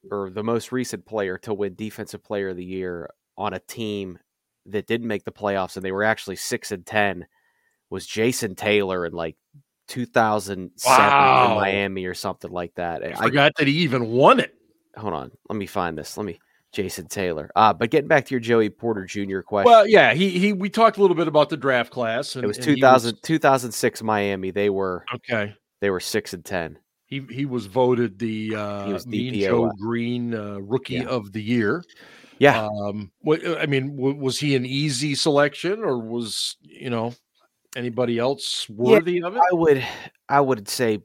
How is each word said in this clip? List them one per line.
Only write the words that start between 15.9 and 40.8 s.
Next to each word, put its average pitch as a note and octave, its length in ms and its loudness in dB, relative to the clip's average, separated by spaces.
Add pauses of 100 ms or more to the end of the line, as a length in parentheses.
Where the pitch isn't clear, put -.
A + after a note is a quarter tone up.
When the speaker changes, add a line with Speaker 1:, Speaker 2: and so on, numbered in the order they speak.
Speaker 1:
this. D2+ 220 -12
Let G#2+ 80 -6
me, E2+ 120 -12 (340)
Jason F#2 340 -6
Taylor. E2+ 500 -6
Uh, G#2+ 160 6
but A2 180 -2
getting D3+ 160 2
back C#3+ 200 2
to C3+ 80 -6
your B2 60 0
Joey A2+ 280 2
Porter G#2 380 -6
Junior F#2+ 360 -6
question. G2+ 280 4
Speaker 2:
Well, C#3+ 180 10
yeah, D#3 240 8
he, F3+ 160 2 (100)
he, G3+ 140 2
we G3 160 -4
talked A3 300 4
a - 20 0
little F#3 160 4
bit E3 100 0
about D3 220 4
the D#3+ 80 -6
draft B2+ 340 0
class. A#2 440 -4
And, B2+ 100 -6
Speaker 1:
It - 20 -2
was G#2 120 -4
Speaker 2:
and B2 80 -4
he D#3 60 2
was C#3 40 4
Speaker 1:
two C3 60 2
thousand, B2 400 6
two D#3+ 160 0
thousand C3+ 340 2
six - 300 -2
Miami. G2+ 480 -2
They G2+ 180 0
were F#2+ 460 -2
Speaker 2:
Okay. G#2+ 400 -6 (260)
Speaker 1:
they G2+ 80 0
were F#2 120 -2
six - 340 -4
and E2+ 100 -14
ten. E2 340 -6 (280)
Speaker 2:
He, C3+ 240 -10
he C3+ 160 -6
was B2 180 -6
voted A#2 540 0
the, A2 360 -4
uh, G2+ 320 -6
Speaker 1:
He G2+ 60 -4
was G#2 140 -8
Speaker 2:
Mean A#2+ 260 -4
Speaker 1:
D G#2+ 60 -4
P G2 80 0
O. - 20 0
Speaker 2:
Joe A#2 220 2 (100)
Green, A#2 540 -4
uh, G#2 260 -8
Rookie B2 360 -4
Speaker 1:
Yeah. B2 80 -4
Speaker 2:
of A#2 280 -6
the G#2+ 100 -8
Year. A#2+ 400 0 (560)
Speaker 1:
Yeah. A2+ 280 4
Speaker 2:
Um, G#2 440 -8 (120)
wa-, D#3 160 2 (200)
I D#3+ 60 -2
mean, C#3+ 320 -2
w-, C3+ 200 -2
was C3 220 -4
he C#3+ 160 0
an B2 120 0
easy C#3 480 -2
selection, D3 680 0
or C#3+ 160 -2
was, A2+ 600 -6
you - 300 -12
know, A#2+ 240 -4 (600)
anybody A#2+ 420 -2
else - 500 -2
Speaker 1:
Yeah, G#2+ 80 -18
Speaker 2:
worthy F3 460 4
of F#3 140 -6
it? B3 40 0
Speaker 1:
I F3+ 140 4
would, D3 320 4 (420)
I C#3+ 120 4
would B2+ 280 0
say A2 360 0